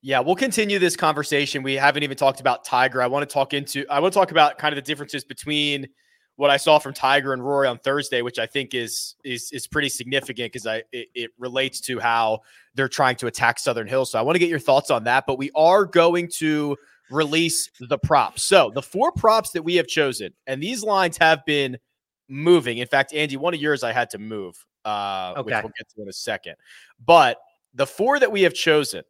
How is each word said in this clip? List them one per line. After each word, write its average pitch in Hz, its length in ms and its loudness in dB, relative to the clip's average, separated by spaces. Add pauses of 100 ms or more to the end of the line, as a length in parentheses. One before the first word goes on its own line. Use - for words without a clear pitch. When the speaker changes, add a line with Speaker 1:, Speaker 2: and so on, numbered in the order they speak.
Speaker 1:
Yeah, 131 160 2
we'll 151 160 2
continue 208 440 0
this 175 160 2
conversation. 147 680 -2
We 135 100 -4
haven't 139 300 2
even 135 140 -6
talked 135 220 0
about 131 240 -2
Tiger. 131 380 0
I 123 60 2
wanna 139 180 -2
talk 139 280 -2
into, 139 360 -6
I 143 100 0
wanna 180 120 2
talk 185 200 2
about 151 280 4
kind 151 140 -2
of 139 40 -6
the 135 100 -10
differences 143 360 -8
between 147 640 -4 (480)
what 143 140 2
I 139 80 6
saw 151 220 4
from 139 140 -8
Tiger 135 400 0
and 127 100 -6
Rory 139 240 0
on 120 120 -4
Thursday, 135 420 -2
which 120 160 -6
I 117 80 -2
think 135 280 -6
is, 117 500 -8
is, 123 280 -10
is 135 140 -12
pretty 143 240 -2
significant 123 640 -6
'cause 113 140 -10
I, 110 240 -4
it, 120 240 -12
it 117 240 -10
relates 131 420 -6
to 123 180 -8
how 117 420 0 (340)
they're 135 140 -2
trying 127 280 2
to 123 100 -6
attack 117 320 0
Southern 117 280 -4
Hills. 131 240 -2
So 113 80 0
I - 20 0
wanna 160 180 0
get 175 100 2
your 160 100 -2
thoughts 139 320 2
on 117 140 0
that, 123 200 2
but 135 120 -4
we 139 180 -6
are 175 300 4
going 170 500 2
to 151 420 -2 (340)
release 156 580 0 (120)
the 127 160 -2
props. 135 440 2
So 156 320 4
the 139 80 -4
four 262 300 -2
props 220 400 2
that 170 100 -6
we 170 140 -2
have 165 100 2
chosen, 131 480 -4 (140)
and 135 160 -6
these 220 180 -6
lines 190 360 0
have 160 280 4
been 139 320 -2 (520)
moving. 139 480 2
In 123 100 -6
fact, 139 260 0
Andy, 151 240 -2
one 170 160 -2
of 165 60 -6
yours 143 240 -2
I 117 80 -2
had 120 200 -2
to 107 60 -12
move, 104 480 -12 (200)
uh, 98 480 -6 (100)
which 110 100 -4
Speaker 2:
Okay. 107 80 0
Speaker 1:
we'll 107 160 -12
get 113 180 -18
to 107 60 -16
in 101 60 -12
a 98 60 -16
second. 95 420 -8 (500)
But 147 320 6 (360)
the 135 120 0
four 254 340 0
that 254 120 4
we 196 120 2
have 175 100 4
chosen 147 560 0